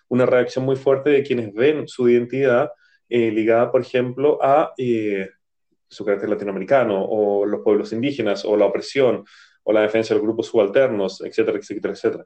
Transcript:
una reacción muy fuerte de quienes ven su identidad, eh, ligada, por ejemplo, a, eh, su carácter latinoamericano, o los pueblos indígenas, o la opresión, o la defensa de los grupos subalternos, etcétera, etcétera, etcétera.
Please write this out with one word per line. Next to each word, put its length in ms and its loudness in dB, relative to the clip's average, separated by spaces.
una 160 2
reacción 380 0
muy 120 0
fuerte 340 0
de 140 4
quienes 300 -4
ven 340 0
su 200 -2
identidad, 640 2
eh, 220 0
ligada, 400 2
por 100 2
ejemplo, 600 0
a, 360 2
eh, 520 -2
su 180 -12
carácter 240 -2
latinoamericano, 720 0
o 440 0
los 160 -4
pueblos 300 2
indígenas, 520 -4
o 100 0
la 100 4
opresión, 600 0
o 100 0
la 80 4
defensa 320 0
de 60 2
los 40 -4
grupos 240 -2
subalternos, 720 0
etcétera, 360 -2
etcétera, 360 -8
etcétera. 320 -4